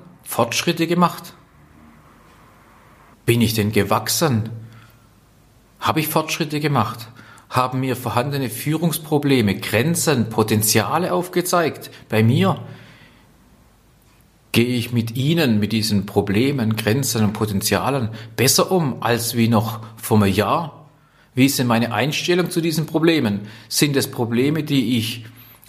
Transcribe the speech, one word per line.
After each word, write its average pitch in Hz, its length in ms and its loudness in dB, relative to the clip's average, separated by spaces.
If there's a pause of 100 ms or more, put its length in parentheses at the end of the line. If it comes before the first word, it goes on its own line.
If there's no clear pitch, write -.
(220)
Fortschritte 165 640 -2
gemacht? 170 480 0 (1900)
Bin 120 160 4
ich 110 120 2
denn 104 180 0
gewachsen? 110 760 0 (1300)
Habe 165 220 0
ich - 80 -2
Fortschritte 156 520 -2
gemacht? 143 480 -2 (420)
Haben 127 300 0
mir 131 140 -2
vorhandene 120 540 -2
Führungsprobleme, 143 1080 0
Grenzen, 131 760 0
Potenziale 110 840 0
aufgezeigt? 175 760 -2 (180)
Bei 110 140 2
mir? 160 360 4 (1900)
Gehe 117 140 2
ich 123 260 -4
mit 113 240 -2
ihnen, 139 440 2
mit 104 120 -2
diesen 104 340 0
Problemen, 110 680 0
Grenzen 113 500 0
und 104 100 0
Potenzialen 104 760 -2 (260)
besser 151 380 2
um 160 300 0
als 117 340 -2
wie 113 120 4
noch - 320 2 (160)
vor - 200 0
einem 98 160 4
Jahr? 123 540 -2 (460)
Wie 127 140 4
ist 135 140 0
denn 123 80 0
meine 117 240 2
Einstellung 156 580 0
zu 170 100 -2
diesen 160 260 -2
Problemen? 151 560 2 (260)
Sind 147 280 0
es 131 140 0
Probleme, 131 540 0
die 131 340 0
ich - 260 -6 (440)